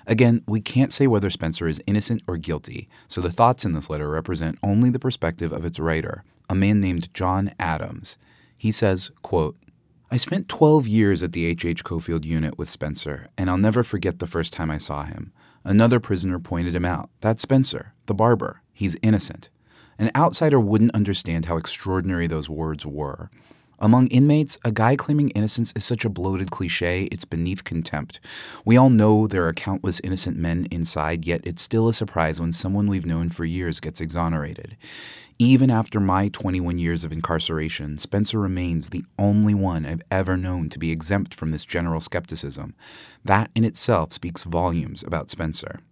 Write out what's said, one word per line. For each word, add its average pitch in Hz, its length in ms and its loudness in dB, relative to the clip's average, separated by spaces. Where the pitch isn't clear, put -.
Again, 117 420 4
we 107 140 0
can't - 320 2
say 139 140 4
whether 101 240 2
Spencer 82 360 -4
is 78 200 -4
innocent 104 400 0
or 90 100 -4
guilty, 76 500 -8
so - 140 -6
the 87 100 0
thoughts 120 340 4
in 90 80 0
this 76 160 -6
letter 76 180 -4
represent 80 540 -4
only 110 300 4
the 123 80 -2
perspective 85 520 -4
of 76 140 -6
its 85 140 -6
writer, 80 440 -2
a 92 60 -2
man 98 260 4
named 90 360 -2
John 95 440 0
Adams. - 580 -6
He 110 160 -2
says, 95 400 0
quote, 78 340 -2
"I 127 60 -4
spent 180 320 -2
twelve 151 400 4
years 101 340 4
at 85 120 -4
the 85 120 -2
H 85 200 -2
H 85 180 -2
Cofield 82 400 -4
unit 78 340 -2
with 80 120 -8
Spencer, 73 580 -8
and 92 120 0
I'll 90 80 0
never 107 260 4
forget 90 360 -4
the 85 60 -4
first 82 280 -4
time 82 180 -4
I 76 60 -4
saw 73 260 -6
him. 73 300 -12
Another 117 340 6
prisoner 92 400 -2
pointed 85 340 -4
him 87 120 -2
out. 87 240 -4
'That's 110 220 0
Spencer, - 520 0
the 113 80 -2
barber. 110 480 2
He's 95 300 -2
innocent.' - 480 0
An 110 160 2
outsider 151 460 4
wouldn't 110 340 4
understand 92 500 -2
how 82 120 -2
extraordinary 87 720 -2
those 80 220 -4
words 78 360 -6
were." 73 440 -8
Among 120 280 6
inmates, 147 580 4
a 117 60 0
guy 113 240 2
claiming 147 340 0
innocence 110 460 -2
is 104 100 -4
such - 180 -2
a 113 60 0
bloated 95 400 -2
cliche, 90 600 -2
it's - 140 -8
beneath 85 380 -2
contempt. - 560 -6
We 113 100 8
all 127 140 10
know 107 380 6
there 92 200 0
are 82 60 0
countless 95 460 -4
innocent 92 360 -2
men 85 360 -2
inside, 80 560 -2
yet 85 160 -2
it's 85 180 -6
still 113 260 2
a 113 60 4
surprise 82 480 -2
when 82 120 -2
someone 101 340 0
we've 98 180 -2
known 82 240 0
for 85 160 -6
years 85 340 -4
gets 78 220 -8
exonerated. 80 760 -4
Even 131 320 6
after 110 300 0
my 98 300 2
twenty-one 90 500 -4
years 85 240 -2
of 78 80 -8
incarceration, 80 880 -4
Spencer 104 400 -2
remains 90 500 -2
the - 160 -8
only 104 340 4
one 90 320 0
I've 82 240 -6
ever 92 260 0
known 90 340 -4
to - 100 -12
be 80 120 -2
exempt 82 440 -2
from 80 140 -4
this 78 140 -4
general 85 380 -4
skepticism. 71 720 -8
That 101 300 2
in 113 100 4
itself 110 480 0
speaks 85 300 -8
volumes 85 600 -2
about 80 260 -6
Spencer. - 520 -8